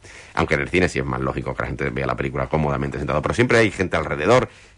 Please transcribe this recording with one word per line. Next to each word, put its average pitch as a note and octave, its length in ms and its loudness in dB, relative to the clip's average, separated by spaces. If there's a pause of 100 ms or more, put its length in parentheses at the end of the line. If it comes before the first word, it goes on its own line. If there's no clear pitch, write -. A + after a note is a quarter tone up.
(340)
Aunque - 220 0
en C#2+ 60 4
el C2+ 80 -4
cine F2+ 200 4
sí C2+ 100 -4
es C2 60 -2
más C2 160 -2
lógico C2 340 -4
que - 80 -4
la B1+ 60 -4
gente C#2 200 -4
vea C2+ 160 -4
la B1 120 -2
película C2+ 300 -4
cómodamente C#2+ 500 0
sentado, C#2+ 240 -2
pero - 120 0
siempre B2 240 4
hay A2+ 140 4
gente F2+ 240 -2
alrededor D#2+ 540 2 (280)